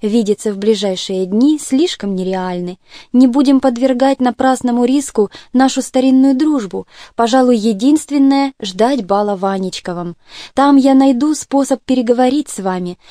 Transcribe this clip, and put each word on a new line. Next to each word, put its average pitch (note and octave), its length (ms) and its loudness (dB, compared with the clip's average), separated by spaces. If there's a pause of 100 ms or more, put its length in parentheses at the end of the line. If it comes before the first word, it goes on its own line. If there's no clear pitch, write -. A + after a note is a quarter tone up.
видятся G#3+ 500 -2
в G3 60 -8
ближайшие G3 720 -2
дни, C4+ 320 0
слишком C4 560 -4
нереальны. F#3 640 -6 (340)
Не B3+ 140 6
будем C4+ 320 2
подвергать C4 600 0
напрасному B3 640 0
риску C4 440 0 (240)
нашу C4 300 2
старинную C4 520 2
дружбу. B3+ 520 -2 (280)
Пожалуй, B3 420 2
единственное — C4+ 1040 0
ждать G#3+ 460 -2
бала G3+ 300 0
в F#3+ 100 -6
Анечковом. F3+ 720 -6 (400)
Там C#4 220 4
я C4+ 180 4
найду C4+ 400 2
способ C4+ 480 -2
переговорить B3+ 640 0
с - 80 -14
вами. F3+ 400 -6 (140)